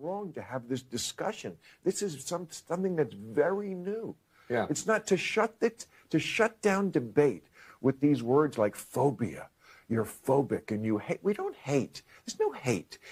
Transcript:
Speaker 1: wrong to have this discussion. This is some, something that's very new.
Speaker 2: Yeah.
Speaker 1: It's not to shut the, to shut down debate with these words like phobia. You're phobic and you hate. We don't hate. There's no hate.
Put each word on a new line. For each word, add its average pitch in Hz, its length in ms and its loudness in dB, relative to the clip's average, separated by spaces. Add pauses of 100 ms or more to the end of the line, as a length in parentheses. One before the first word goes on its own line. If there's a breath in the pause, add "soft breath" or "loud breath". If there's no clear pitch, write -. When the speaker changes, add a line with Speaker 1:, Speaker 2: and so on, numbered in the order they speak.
Speaker 1:
wrong 185 320 -8
to 123 80 -12
have 120 300 -8
this 127 120 -4
discussion. 120 720 -6 (300 soft breath)
This 190 160 0
is 156 240 -4
some, 175 260 -6
something 180 460 -4
that's 139 180 0
very 156 600 0
new. 196 420 -8 (320 soft breath)
Speaker 2:
Yeah. 117 220 0
Speaker 1:
It's - 160 -4
not 214 220 2
to 185 100 4
shut - 420 -2
the, 226 100 4 (380 soft breath)
to 160 100 2
shut - 440 0
down 196 280 2
debate 127 540 2 (380 soft breath)
with 131 180 2
these 143 220 4
words 135 340 4
like 104 180 4
phobia. 120 760 -2 (400 soft breath)
You're 113 160 0
phobic 131 640 0
and 107 120 -2
you 110 140 2
hate. 131 260 -4
We 202 120 2
don't 381 200 -6
hate. - 460 -2 (240 soft breath)
There's - 160 -6
no 427 120 2
hate. 110 460 -4 (140 loud breath)